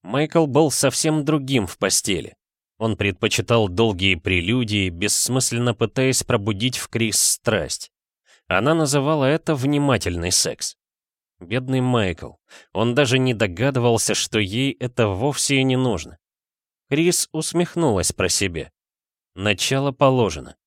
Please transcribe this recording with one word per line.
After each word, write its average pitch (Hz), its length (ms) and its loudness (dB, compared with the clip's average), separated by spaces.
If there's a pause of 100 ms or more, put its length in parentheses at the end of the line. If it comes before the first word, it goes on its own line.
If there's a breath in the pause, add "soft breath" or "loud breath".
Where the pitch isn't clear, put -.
Майкл 151 440 0
был 143 260 4
совсем 151 540 0
другим 135 420 0
в - 100 -12
постели. 92 580 -2 (420)
Он 110 180 -2
предпочитал 104 720 0
долгие 95 480 2
прелюдии, 98 760 0
бессмысленно 117 840 -2
пытаясь 131 500 -2
пробудить 110 540 -2
в - 100 -10
Крис 113 340 -2
страсть. - 720 -2 (580 soft breath)
Она 110 240 2
называла 147 520 2
это 156 280 0
внимательный 123 760 0
секс. - 440 -2 (640)
Бедный 127 420 -2
Майкл. 113 520 0 (400 loud breath)
Он 117 220 0
даже 131 240 4
не 131 160 2
догадывался, 113 800 0
что - 240 -2
ей 113 340 -2
это 123 340 -2
вовсе 131 500 0
и 135 60 2
не 131 140 2
нужно. 120 400 -2 (720)
Крис 165 420 0
усмехнулась 156 800 0
про 92 160 -2
себя. 85 440 -2 (640)
Начало 107 560 -2
положено. 120 640 0 (100)